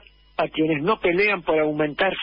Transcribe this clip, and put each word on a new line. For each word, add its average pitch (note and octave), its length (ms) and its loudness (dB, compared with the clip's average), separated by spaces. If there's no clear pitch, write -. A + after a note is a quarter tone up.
a D#3+ 120 0
quienes D#3 340 0
no G#3+ 180 0
pelean F#3+ 420 0
por D#3 160 0
aumentar D3+ 540 0